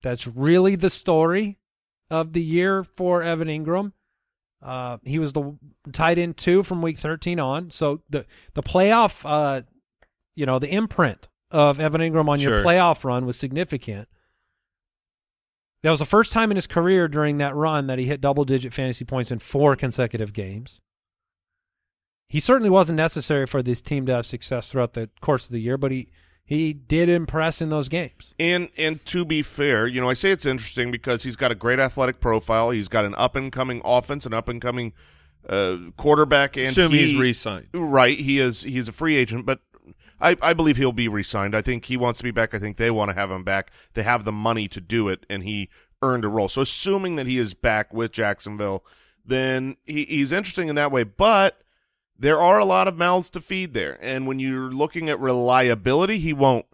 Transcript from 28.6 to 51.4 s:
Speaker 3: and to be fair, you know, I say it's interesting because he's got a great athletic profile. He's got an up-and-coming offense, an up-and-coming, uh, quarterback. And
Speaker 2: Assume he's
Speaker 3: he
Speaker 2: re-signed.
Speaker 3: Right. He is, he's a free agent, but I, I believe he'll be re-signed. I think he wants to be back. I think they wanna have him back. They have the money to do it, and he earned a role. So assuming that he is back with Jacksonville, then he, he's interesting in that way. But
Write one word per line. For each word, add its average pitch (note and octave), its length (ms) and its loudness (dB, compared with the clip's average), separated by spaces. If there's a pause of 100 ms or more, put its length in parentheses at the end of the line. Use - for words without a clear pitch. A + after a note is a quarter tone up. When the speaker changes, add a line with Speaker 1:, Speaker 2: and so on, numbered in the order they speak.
Speaker 3:
and D#3 300 -4
to F3 180 -2
be D#3 180 -2
fair, C3+ 440 0
you B2 140 -4
know, B2+ 100 0
I C3 40 0
say F#3+ 160 0
it's F3+ 160 -2
interesting B2 460 -4
because A#2+ 320 -4
he's B2 120 -8
got C3 140 0
a A#2 60 -2
great A#2+ 240 0
athletic C3 400 0
profile. A2+ 500 2
He's G#2+ 180 -4
got A2 160 2
an G2+ 120 -4
up-and-coming C3 680 -4
offense, B2+ 420 0
an A2+ 80 -6
up-and-coming, A#2+ 580 -6 (560)
uh, F#2+ 280 0 (200)
quarterback. D3 600 4
And C3 120 -2
Speaker 2:
Assume E3 240 4
he's D3 200 4
Speaker 3:
he C#3 80 0
Speaker 2:
re-signed. A2+ 520 -2
Speaker 3:
Right. C#3 460 4
He C#3 200 0
is, B2 240 0
he's B2+ 240 -6
a A2+ 60 -10
free D#3 240 -2
agent, A#2 280 -2
but C3 160 -4 (600)
I, E3+ 200 4
I E3 120 2
believe D#3+ 240 4
he'll C3 160 2
be A2+ 160 -2
re-signed. G#2 480 -4
I G#2+ 60 0
think A#2+ 240 -4
he B2+ 100 -4
wants A#2+ 220 0
to - 60 -10
be B2 60 -4
back. A2+ 240 -2
I A2 60 -6
think G#2 160 -8
they A#2 160 2
wanna G#2 220 0
have F#2+ 180 -4
him F#2 100 -8
back. G2 300 -4 (220)
They A2+ 100 -4
have A#2 200 0
the G#2+ 80 -2
money G#2+ 360 -2
to F#2+ 120 -12
do G#2 280 -2
it, F#2+ 200 -6
and G2 140 -8
he G2+ 260 -8 (340)
earned B2+ 220 0
a G#2 40 -2
role. G#2 200 0
So C3+ 120 -4
assuming F#3 560 -2
that C3+ 100 -4
he B2+ 120 -2
is G#2+ 160 -2
back G#2+ 380 -2
with A2+ 200 -4
Jacksonville, G#2 720 -4 (400)
then C3 600 -2
he, D3+ 200 -6
he's C#3 260 -2
interesting F#3 380 -4
in D3+ 80 -4
that D3 160 0
way. B2 120 2
But - 580 2 (560)